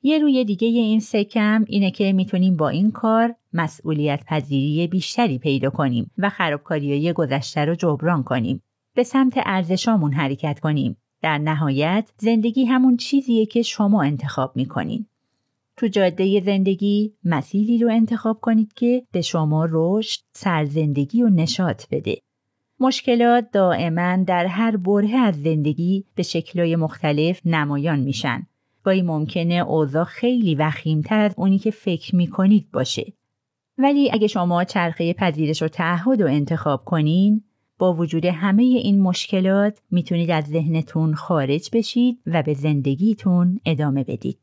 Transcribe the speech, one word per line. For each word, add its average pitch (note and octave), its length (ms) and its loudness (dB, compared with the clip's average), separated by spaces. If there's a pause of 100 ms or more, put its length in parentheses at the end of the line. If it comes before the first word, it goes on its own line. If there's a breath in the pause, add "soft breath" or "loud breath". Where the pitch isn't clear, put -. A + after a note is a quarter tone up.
یه D4+ 180 2
روی C4+ 260 2
دیگه G#3 220 0
این A3+ 320 2
سکم G#3+ 680 0
اینه G3 240 0
که G3 220 0
می‌تونیم F#3 420 2
با D3+ 140 0
این G3 220 0
کار A3+ 440 0 (180)
مسئولیت D3+ 720 -2
پذیری D3 600 -2
بیشتری F3+ 500 -2
پیدا C#3 320 0
کنیم B2+ 480 -2
و G3 120 0
خرابکاری‌های D3+ 840 -2
گذشته C#3+ 520 -2
رو E3 100 0
جبران D#3 480 0
کنیم. A2 380 -2 (320)
به B3 100 2
سمت C4 320 2
ارزشامون F#3 760 0
حرکت C#3 460 -2
کنیم. D3 380 -2 (240)
در D#3 160 -2
نهایت D3+ 800 0
زندگی A3+ 480 0
همون B3+ 320 4
چیزیه A#3+ 480 2
که A#3 160 0
شما G#3 420 2
انتخاب C#3 520 -2
می‌کنین. B2+ 500 -4 (720)
تو A#3 100 -2
جادهٔ F#3+ 540 2
زندگی G3+ 720 0 (100)
مسیری G3 540 0
رو A#3 140 2
انتخاب A3 500 0
کنید A3 320 0
که B3 380 0
به F3 100 -2
شما D#3 500 0
رشد، F3+ 500 -2 (100)
سرزندگی D3+ 920 -2
و A#3 60 4
نشاط E3 640 0
بده. - 260 -4 (640)
مشکلات A#3+ 720 2
دائماً F3+ 760 2
در F3+ 180 0
هر G#3+ 320 -2
برهه G3+ 380 0
از G3+ 260 2
زندگی D#3+ 640 0 (100)
به - 80 -2
شکل‌های E3+ 520 -2
مختلف D#3+ 680 -2
نمایان D3 540 0
می‌شن. C3 480 -4 (360)
گاهی F#3+ 180 2
ممکنه E3+ 520 -2
اوضاع D#3+ 500 0
خیلی A#3 520 0
وخیم‌تر D#3 640 -2
از G#3 180 0
اونی G3 220 2
که G#3+ 120 -2
فکر - 440 -4
می‌کنید F#3+ 580 2
باشه. - 400 -4 (640)
ولی C#4 340 2
اگه G#3+ 160 2
شما F3 360 0
چرخهٔ E3+ 500 -2
پذیرش D#3+ 500 -2
و D#3+ 40 -2
تعهد F3 540 0
رو E3+ 60 2
انتخاب C#3+ 580 0
کنین، F3+ 580 2 (340)
با F#3 160 2
وجود E3 320 -2
همهٔ F#3+ 380 2
این G#3+ 380 2
مشکلات F#3+ 800 0 (100)
می‌تونید E3+ 400 0
از D#3 140 0
ذهنتون D#3 680 -2
خارج D3+ 600 -2
بشید A#3+ 540 0
و E3 160 0
به D3+ 100 0
زندگیتون F3 1120 0
ادامه C#3 380 -2
بدید. - 400 -6